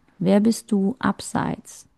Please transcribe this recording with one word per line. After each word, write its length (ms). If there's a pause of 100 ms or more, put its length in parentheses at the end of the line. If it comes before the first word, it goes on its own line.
(200)
wer 220
bist 320
du 260
abseits 1000